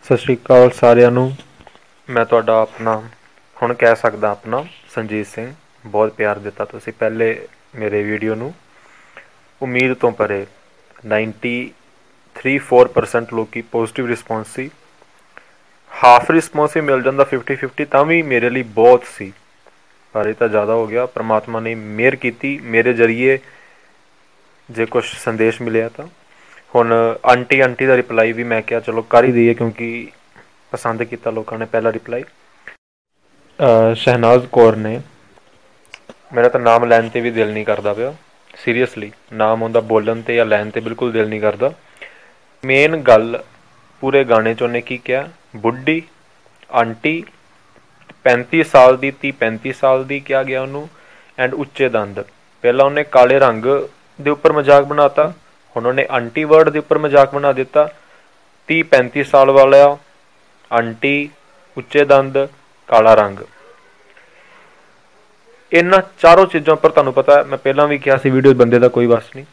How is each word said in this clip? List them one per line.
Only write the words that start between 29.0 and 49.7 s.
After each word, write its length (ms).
ਕਰ 220
ਹੀ 80
ਦਈਏ, 220
ਕਿਉਂਕਿ 540
ਪਸੰਦ 320
ਕੀਤਾ 280
ਲੋਕਾਂ 280
ਨੇ 60
ਪਹਿਲਾ 280
reply। 300
ਅਹ, 1700
ਸ਼ਹਿਨਾਜ਼ 580
ਕੌਰ 240
ਨੇ, 240
ਮੇਰਾ 160
ਤਾਂ 120
ਨਾਮ 240
ਲੈਣ 220
'ਤੇ 140
ਵੀ 100
ਦਿਲ 220
ਨਹੀਂ 120
ਕਰਦਾ 300
ਪਿਆ, 200
Seriously, 560
ਨਾਮ 300
ਉਹਦਾ 180
ਬੋਲਣ 400
'ਤੇ 160
ਜਾਂ 100
ਲੈਣ 220
'ਤੇ 120
ਬਿਲਕੁਲ 320
ਦਿਲ 160
ਨਹੀਂ 120
ਕਰਦਾ। 320
Main 320
ਗੱਲ 480
ਪੂਰੇ 240
ਗਾਣੇ 300
'ਚ 80
ਉਹਨੇ 180
ਕੀ 180
ਕਿਹਾ? 300
ਬੁੱਢੀ, 460
ਆਂਟੀ, 520
ਪੈਂਤੀ 400
ਸਾਲ 320
ਦੀ, 140
ਤੀਹ 220
ਪੈਂਤੀ 400